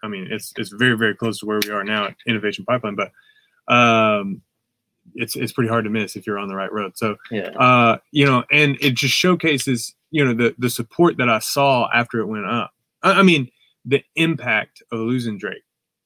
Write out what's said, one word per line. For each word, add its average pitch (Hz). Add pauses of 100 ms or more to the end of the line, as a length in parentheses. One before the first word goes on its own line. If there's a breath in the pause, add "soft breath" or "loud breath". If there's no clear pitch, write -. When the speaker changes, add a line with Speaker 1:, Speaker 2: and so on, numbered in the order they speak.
Speaker 1:
I 110
mean, 95
it's, 107
it's 104
very, 113
very 107
close 110
to -
where 107
we 104
are 104
now 104
at - (120)
Innovation 104
Pipeline, 110
but, -
um, 110 (720)
it's, -
it's -
pretty 117
hard 113
to 104
miss 107
if 95
you're 104
on 101
the 95
right 95
road. 101
So, 107 (160)
Speaker 2:
Yeah. 101
Speaker 1:
uh, 120 (140)
you 143
know, 127
and 147
it 147
just -
showcases, 156 (160)
you 151
know, 127
the, 117
the 123
support 143
that 123
I 110
saw 135
after 117
it 104
went 107
up. 107 (320)
I, 190
I 190
mean, 156 (360)
the 131 (120)
impact 135
of 117
losing 117
Drake. 95 (420)